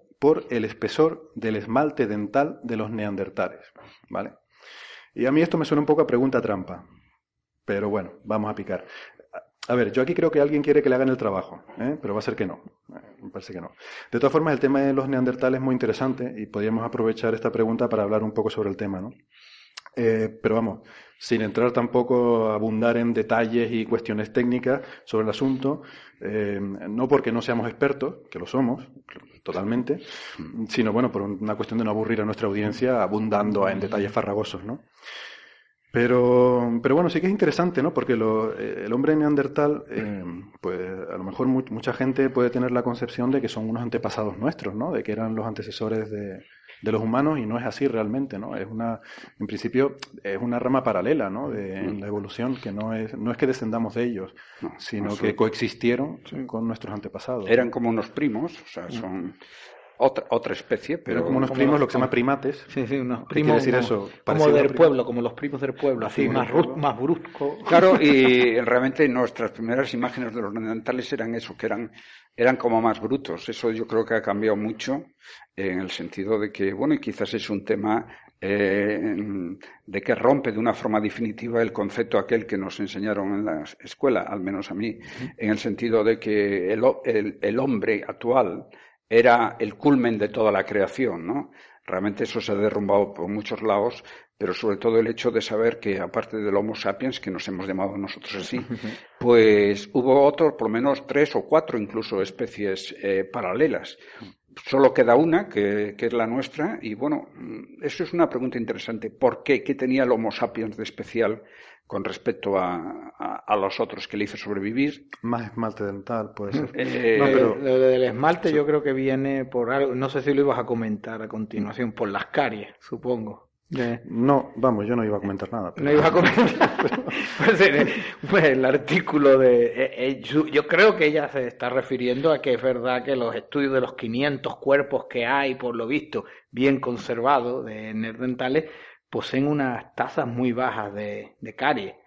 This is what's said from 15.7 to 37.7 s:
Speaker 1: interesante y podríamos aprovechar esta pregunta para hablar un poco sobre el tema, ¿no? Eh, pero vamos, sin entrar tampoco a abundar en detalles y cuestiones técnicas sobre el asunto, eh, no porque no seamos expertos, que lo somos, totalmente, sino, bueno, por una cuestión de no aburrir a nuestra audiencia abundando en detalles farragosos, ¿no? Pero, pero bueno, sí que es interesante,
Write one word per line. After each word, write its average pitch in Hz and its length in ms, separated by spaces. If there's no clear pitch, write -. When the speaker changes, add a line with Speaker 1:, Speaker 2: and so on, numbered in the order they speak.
Speaker 1:
interesante 123 640
y 107 80
podríamos 110 400
aprovechar 113 480
esta 113 180
pregunta 113 380
para 110 140
hablar 107 200
un 107 80
poco 107 180
sobre 104 200
el 98 80
tema, 98 240
¿no? 107 80
Eh, 110 440
pero 110 140
vamos, 113 320
sin 113 220
entrar 120 320
tampoco 120 760
a 107 60
abundar 110 420
en 117 160
detalles 113 580
y 113 140
cuestiones 113 460
técnicas 123 500
sobre 110 220
el 107 60
asunto, 135 500
eh, 101 400
no 101 480
porque 135 240
no 117 80
seamos 117 260
expertos, 139 500
que - 80
lo 87 60
somos, 127 420
totalmente, 117 560
sino, 110 240
bueno, 117 180
por 101 120
una 104 320
cuestión 110 240
de 117 40
no 107 80
aburrir 107 300
a 104 40
nuestra 107 220
audiencia 113 560
abundando 104 640
en 98 140
detalles 101 320
farragosos, 101 500
¿no? 117 160
Pero, 123 800
pero 135 120
bueno, 175 140
sí 165 120
que 180 60
es 190 40
interesante, 175 500